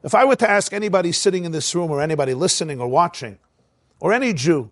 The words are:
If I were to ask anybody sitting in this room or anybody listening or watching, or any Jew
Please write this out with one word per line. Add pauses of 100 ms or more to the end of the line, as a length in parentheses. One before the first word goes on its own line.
If
I
were
to
ask
anybody
sitting
in
this
room
or
anybody
listening
or
watching, (640)
or
any
Jew